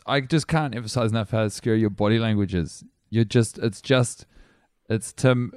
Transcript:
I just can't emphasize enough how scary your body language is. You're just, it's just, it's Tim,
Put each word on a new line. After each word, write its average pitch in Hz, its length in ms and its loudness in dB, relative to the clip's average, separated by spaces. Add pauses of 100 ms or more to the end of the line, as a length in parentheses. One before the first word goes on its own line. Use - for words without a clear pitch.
I 135 160 0
just 143 260 -2
can't 151 280 -2
emphasize 113 360 -2
enough 113 200 -2
how 110 160 0
scary 110 320 0
your 107 120 2
body 104 280 2
language 104 360 0
is. - 280 -4 (260)
You're 113 140 2
just, 113 360 2
it's 113 200 -4
just, - 460 0 (640)
it's 110 240 -4
Tim, 123 440 2